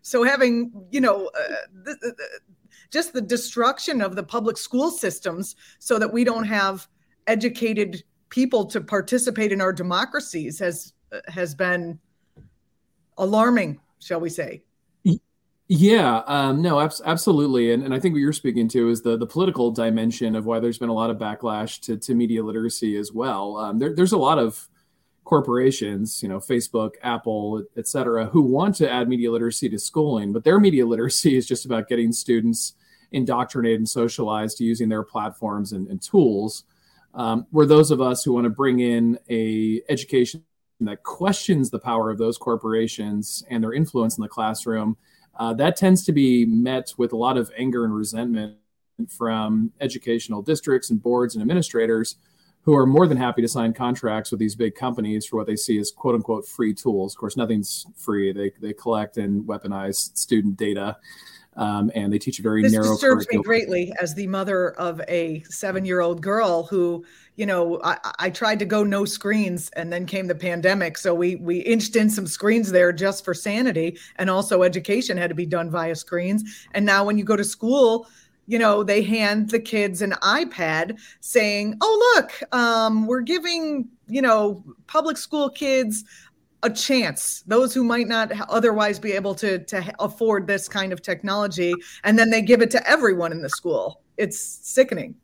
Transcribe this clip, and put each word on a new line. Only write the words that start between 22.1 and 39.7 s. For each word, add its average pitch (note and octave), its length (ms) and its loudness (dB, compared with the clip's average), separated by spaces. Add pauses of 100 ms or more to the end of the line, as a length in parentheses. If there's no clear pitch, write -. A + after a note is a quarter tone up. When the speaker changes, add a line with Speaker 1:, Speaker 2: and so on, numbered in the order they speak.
Speaker 2:
media A#2 280 0
literacy A2 540 -4
as G#2 160 -6
well. G#2+ 440 -6
Um, G#2+ 220 -4
there, C#3+ 160 -2
there's F3+ 180 4
a G#3 60 2
lot C#3+ 200 4
of A2+ 300 -2 (560)
corporations, A#2+ 1000 0
you G#2 60 -6
know, F#2+ 120 -6
Facebook, A#2 640 -2
Apple, A2 600 -4 (120)
et A#2 100 -8
cetera, A#2 400 -2
who D#3 160 4
want D3+ 340 2
to C#3+ 140 2
add B2 180 -2
media A#2+ 220 0
literacy A#2 380 -2
to G#2+ 100 -4
schooling, A#2 540 -2
but A2+ 120 -4
their F#3+ 160 6
media D#3 260 6
<laughs> A#2 60 0
literacy B2 440 2
is B2 100 0
just - 180 -4
about A2+ 240 -4
getting A#2 240 2
students A#2 600 0 (380)
indoctrinated A#2+ 640 0
and A2 100 -2
socialized A2 680 -2
to A#2 80 -4
using A2+ 240 0
their G#2+ 140 -2
platforms G#2+ 680 -6
and, F#2+ 160 -6
and G2 120 -8
tools. A2 640 2 (500)
Um, A#2 360 -2
where D3+ 160 6
those D3+ 240 8
of C3 100 2
us B2+ 240 0
who C3+ 80 2
wanna A#2+ 160 2
bring B2+ 320 2
in A#2 380 2 (100)
a A2 640 0